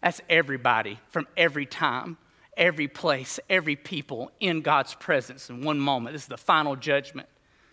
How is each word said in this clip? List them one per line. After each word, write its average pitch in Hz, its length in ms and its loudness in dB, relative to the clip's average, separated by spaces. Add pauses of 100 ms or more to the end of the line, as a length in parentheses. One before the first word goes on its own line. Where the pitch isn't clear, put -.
That's 175 200 0 (100)
everybody 120 680 2 (100)
from 156 180 -4 (100)
every 147 300 2
time, 143 500 -4 (400)
every 156 300 2
place, 139 520 -2 (120)
every 156 240 2
people 143 640 -8
in 170 220 0
God's 147 340 2
presence 131 520 -2
in 123 140 -12
one 151 180 0
moment. 139 340 0
This 143 100 -12
is - 40 -18
the 120 100 -12
final 151 380 4
judgment. 139 540 -2 (440)